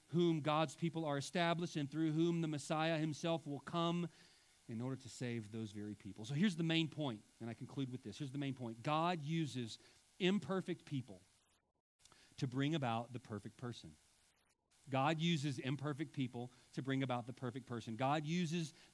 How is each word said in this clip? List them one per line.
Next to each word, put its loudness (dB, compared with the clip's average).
whom 4
God's 2
people 0
are 2
established 0
and 0
through 2
whom 4
the 2
Messiah 2
himself 0
will -4
come 0
in -4
order -2
to -10
save -4
those -4
very -6
people. -12
So -6
here's 4
the -2
main 4
point, -4
and -6
I -4
conclude -6
with -8
this. -8
Here's -6
the -6
main -2
point. -8
God 2
uses -2
imperfect 2
people -6
to 0
bring 2
about 0
the -6
perfect -10
person. -8
God 4
uses 2
imperfect -2
people -2
to -4
bring 2
about -2
the -8
perfect -8
person. -6
God 2
uses 0